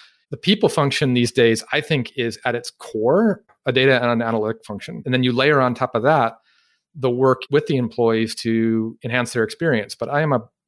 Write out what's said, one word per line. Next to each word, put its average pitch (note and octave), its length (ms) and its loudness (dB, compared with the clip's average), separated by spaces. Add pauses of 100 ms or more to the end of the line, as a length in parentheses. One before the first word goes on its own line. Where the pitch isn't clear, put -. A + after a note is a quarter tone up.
(320)
the C#3 60 -10
people G#3+ 300 0
function C#3 460 0
these A#2+ 180 2
days, A2+ 400 2
I C#3+ 80 0
think, D3+ 380 -4
is A#2 260 -6
at A#2+ 120 -2
its A#2 140 -10
core E3 720 0 (220)
a C3+ 60 0
data C3 240 4
and A#2+ 160 0
an A#2 100 0
analytic A2+ 440 -4
function. G#2+ 400 -12
And B2+ 80 -2
then B2+ 100 0
you B2+ 80 2
layer C3+ 300 2
on B2 120 2
top B2 220 -4
of A2 80 0
that C3+ 300 2 (600)
the C3 160 -2
work B2+ 400 2
with D3 180 0
the C#3 100 0
employees A2+ 580 0
to A2+ 640 -2
enhance A#2+ 300 -4
their A#2 120 0
experience. A2 520 -2
But A#2+ 140 -8
I C#3+ 120 -2
am D3+ 120 0
a A#2 100 0 (240)